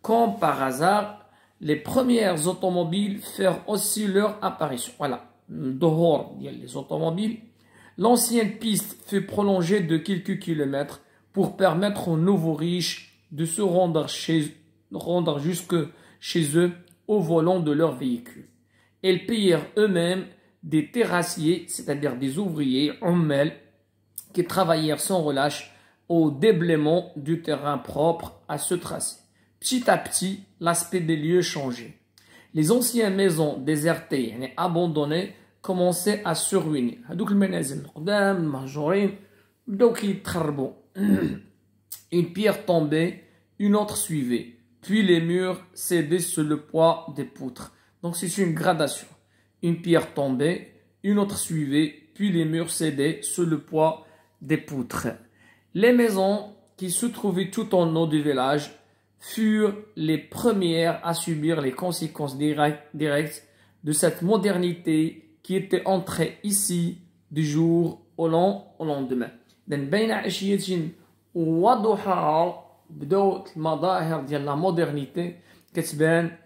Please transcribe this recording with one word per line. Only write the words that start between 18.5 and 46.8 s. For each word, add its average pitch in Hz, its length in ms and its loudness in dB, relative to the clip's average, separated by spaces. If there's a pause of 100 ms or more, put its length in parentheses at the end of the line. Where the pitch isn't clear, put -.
Ils 185 240 2
payèrent 190 400 2 (100)
eux-mêmes 185 480 2 (380)
des 151 280 0
terrassiers, 175 800 0
c'est-à-dire 143 480 -4
des 135 220 -4
ouvriers, 147 640 0
عمال, 160 520 2 (840)
qui 175 100 0
travaillèrent 160 560 2
sans 185 220 0
relâche 143 520 -2 (340)
au 165 220 4
déblaiement 165 880 2
du 156 260 -4
terrain 143 360 -4
propre 165 680 -2
à 151 120 -6
ce - 160 -2
tracé. - 420 -6 (420)
Petit 247 320 0
à 180 60 6
petit, - 480 -6 (160)
l'aspect 170 400 0
des 160 160 0
lieux 170 260 2
changeait. 127 520 -6 (600)
Les 156 180 2
anciennes 233 440 2
maisons 160 420 2
désertées, 147 680 0
يعني 123 280 -10
abandonnées, 170 800 0 (280)
commençaient 180 600 0
à 170 100 0
se - 220 -2
ruiner. 147 500 0
هادوك 185 240 -4
المنازل 175 540 0
القدام، 196 520 0
المهجورين، 151 840 -2 (480)
بداو 220 260 4
كيتخربوا. 165 800 -2 (260)
<clears throat> - 1160 -2
Une 170 200 2
pierre 196 340 0
tombait, 165 580 0 (340)
une 202 180 4
autre 208 200 0
suivait. 123 600 -2 (260)
Puis 214 200 2
les 175 180 6
murs 180 400 -2 (140)
cédaient 170 440 0
sous 170 240 -2
le 151 180 0
poids 160 460 2 (100)